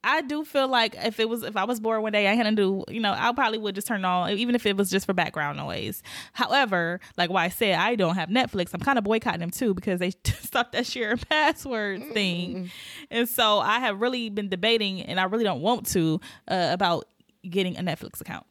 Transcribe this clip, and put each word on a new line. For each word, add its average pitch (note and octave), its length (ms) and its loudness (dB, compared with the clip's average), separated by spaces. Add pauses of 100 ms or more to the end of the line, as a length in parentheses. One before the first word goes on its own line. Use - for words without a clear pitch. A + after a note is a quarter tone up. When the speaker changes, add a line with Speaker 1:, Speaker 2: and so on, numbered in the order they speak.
Speaker 1:
I C#4+ 180 2
do D4 240 -4
feel C4+ 240 0
like A#3 340 2
if A3 160 -2
it A3 80 4
was, A3+ 160 -4
if G#3+ 140 -4
I F#3+ 80 0
was A#3 160 -4
bored A3 220 0
one A3 100 -2
day, G#3 140 4
I G3 80 4
had A#3+ 80 4
to G#3+ 80 2
do, G3 380 2
you A3+ 120 -6
know, G3+ 160 2
I A#3+ 160 2
probably A#3 240 0
would G#3 180 -4
just G3+ 120 -6
turn G3 180 -2
on, F3+ 260 2
even A#3+ 240 0
if A#3 100 0
it G3+ 120 2
was G3 120 2
just F#3+ 160 0
for G3 80 0
background D3+ 440 -2
noise. G#2 440 -6 (320)
However, F#3+ 680 2 (180)
like F3 120 2
what F#3 120 2
I E3+ 80 2
said, F#3 300 2
I A3 160 2
don't F3+ 200 2
have F3 140 -2
Netflix. G#3 440 0
I'm F3 80 -6
kinda C4 200 2
boycotting G3+ 400 0
them E3+ 80 -4
too G#3+ 240 0
because F3+ 260 -2
they F3+ 120 0
<laughs> - 140 -12
stopped - 480 0
that A#3+ 120 0
sharing A#3 320 -2
passwords A#3+ 960 0
thing. F3 420 0 (100)
Speaker 2:
Mm-mm. F3+ 40 -10 (420)
Speaker 1:
And A#3+ 160 0
so G#3+ 320 4
I G#3+ 200 2
have G#3+ 200 0
really A#3+ 300 -2
been G3+ 180 -4
debating, G3 540 0
and - 180 -4
I F#3+ 40 2
really G#3+ 200 0
don't E3 180 0
want A3 260 0
to, E3 340 2 (260)
uh, F3 240 0
about F3+ 340 0 (440)
getting F3+ 280 -2
a - 40 -6
Netflix - 400 -6
account. - 300 -12